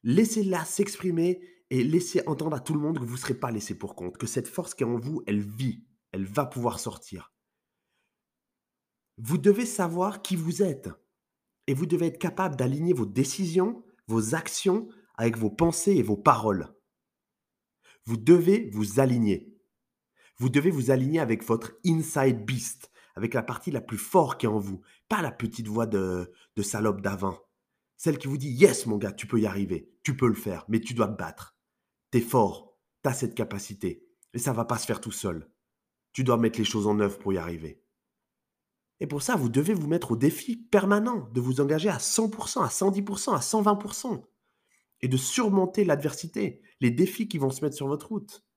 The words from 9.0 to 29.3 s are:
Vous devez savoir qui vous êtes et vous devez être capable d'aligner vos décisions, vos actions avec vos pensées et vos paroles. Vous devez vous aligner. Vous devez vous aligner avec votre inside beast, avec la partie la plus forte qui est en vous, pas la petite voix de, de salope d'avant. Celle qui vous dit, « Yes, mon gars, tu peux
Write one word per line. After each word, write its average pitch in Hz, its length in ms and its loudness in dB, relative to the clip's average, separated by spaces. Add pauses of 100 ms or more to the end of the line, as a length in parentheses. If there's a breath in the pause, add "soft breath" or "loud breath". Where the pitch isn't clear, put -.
Vous 117 200 -2
devez 202 280 4
savoir 185 560 -2
qui 190 140 -2
vous 165 280 -2
êtes 151 260 -4 (800)
et 139 60 0
vous 147 120 0
devez 165 220 0
être - 100 -4
capable 175 380 -2
d'aligner 143 380 0
vos 117 120 0
décisions, 160 800 0 (240 loud breath)
vos 113 260 2
actions 190 540 0 (280 loud breath)
avec 113 220 0
vos 110 140 2
pensées 170 440 2
et 135 80 4
vos 104 140 2
paroles. 107 560 2 (1300 soft breath)
Vous 113 120 -2
devez 175 540 6
vous 104 280 0
aligner. 120 560 2 (840 soft breath)
Vous 127 120 0
devez 143 220 4
vous 131 180 0
aligner 135 300 4
avec 113 240 0
votre - 300 -2 (120)
inside 139 600 2
beast, - 440 -8 (260 soft breath)
avec 117 180 -4
la 117 100 -2
partie 131 280 -6
la 123 100 -4
plus 110 160 -8
forte 160 420 2
qui 127 60 -2
est 110 40 2
en 107 80 0
vous, 98 240 -6 (280 soft breath)
pas 214 120 0
la 151 120 -4
petite 113 340 -8
voix 113 180 0
de, 92 460 -2 (240 soft breath)
de 107 60 -2
salope 104 400 0
d'avant. 98 360 -4 (600)
Celle 151 200 0
qui 135 120 -8
vous 139 80 -2
dit, « 139 140 -6
Yes, 127 340 6
mon 107 120 -2
gars, 98 140 -4
tu - 160 -12
peux 113 140 0